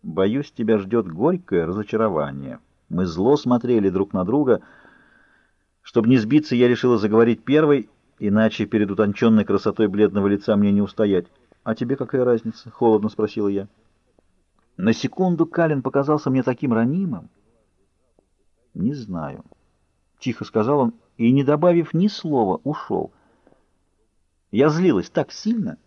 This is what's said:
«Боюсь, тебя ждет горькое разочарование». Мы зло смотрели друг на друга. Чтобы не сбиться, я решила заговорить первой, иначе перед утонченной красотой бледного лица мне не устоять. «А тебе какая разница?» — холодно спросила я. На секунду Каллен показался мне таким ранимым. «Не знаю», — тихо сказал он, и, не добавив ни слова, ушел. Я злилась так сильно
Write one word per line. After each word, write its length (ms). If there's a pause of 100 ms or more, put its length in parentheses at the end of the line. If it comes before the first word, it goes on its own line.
«Боюсь, 480
тебя 280
ждет 280
горькое 580
разочарование». 920 (300)
Мы 180
зло 300
смотрели 540
друг 220
на 120
друга. 380 (1200)
Чтобы 260
не 100
сбиться, 380
я 100
решила 320
заговорить 460
первой, 440 (300)
иначе 480
перед 240
утонченной 540
красотой 440
бледного 380
лица 300
мне 160
не 100
устоять. 440 (360)
«А 140
тебе 200
какая 280
разница?» — 480
холодно 360
спросила 400
я. 200 (1080)
На 160
секунду 540
Каллен 360
показался 480
мне 120
таким 300
ранимым. 580 (1500)
«Не 160
знаю», — 500 (760)
тихо 260
сказал 360
он, 140 (220)
и, 160
не 120
добавив 500
ни 140
слова, 540
ушел. 480 (1400)
Я 180
злилась 400
так 240
сильно 540